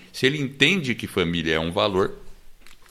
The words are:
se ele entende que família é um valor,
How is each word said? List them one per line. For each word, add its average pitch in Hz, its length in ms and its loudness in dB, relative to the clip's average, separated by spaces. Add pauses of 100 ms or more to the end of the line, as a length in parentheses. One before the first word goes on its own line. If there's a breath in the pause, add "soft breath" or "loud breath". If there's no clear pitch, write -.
(140)
se - 140 -2
ele 151 120 2
entende 139 580 2
que 101 100 -8
família 85 480 0
é 80 60 2
um 82 100 -2
valor, 101 480 0 (720)